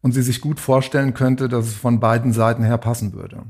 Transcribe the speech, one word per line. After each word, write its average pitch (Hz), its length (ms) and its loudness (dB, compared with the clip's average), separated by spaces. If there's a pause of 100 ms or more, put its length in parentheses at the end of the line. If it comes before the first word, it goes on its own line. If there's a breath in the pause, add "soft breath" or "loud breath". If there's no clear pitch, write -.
und 127 120 2
sie 131 80 2
sich 123 180 0
gut 151 220 -4
vorstellen 135 520 2
könnte, 127 360 0
dass 117 180 0
es 110 60 -6
von 117 260 0
beiden 117 320 2
Seiten 113 320 2
her 117 140 2
passen 117 340 -4
würde. - 380 -14